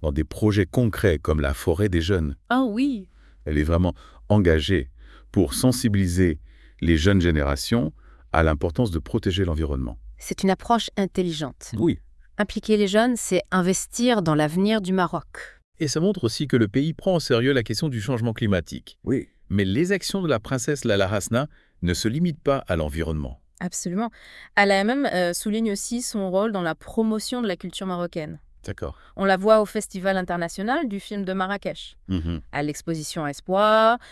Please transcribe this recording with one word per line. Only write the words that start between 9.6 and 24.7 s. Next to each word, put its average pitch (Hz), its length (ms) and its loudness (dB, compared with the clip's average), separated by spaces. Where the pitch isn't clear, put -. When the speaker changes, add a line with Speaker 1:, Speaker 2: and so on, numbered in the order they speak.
Speaker 2:
C'est - 260 -10
une 190 60 4
approche 214 480 0
intelligente. 170 800 -4
Speaker 1:
Oui. 135 220 0
Speaker 2:
Impliquer 214 380 0
les 208 120 4
jeunes, 226 280 4
c'est 185 260 -2
investir 190 720 0
dans 156 120 2
l'avenir 185 460 2
du 180 100 -4
Maroc. - 720 -4
Speaker 1:
Et 156 80 -2
ça 139 140 -2
montre 185 240 0
aussi 135 220 -2
que 135 100 2
le 110 100 4
pays 143 260 0
prend 190 220 0
au 165 40 2
sérieux 127 340 2
la 123 100 2
question 113 260 -4
du 120 120 -4
changement 113 320 -2
climatique. 95 680 -2
Speaker 3:
Oui. - 260 -2
Speaker 1:
Mais 101 160 2
les 135 280 0
actions 196 280 -4
de 175 60 -2
la 127 120 2
princesse - 440 -4
Lala 98 280 2
Hasna 110 360 -2
ne 87 120 2
se - 140 -2
limitent 156 360 -2
pas 139 140 2
à 92 80 0
l'environnement. 78 680 -4
Speaker 2:
Absolument. 185 500 -6
Elle 202 160 6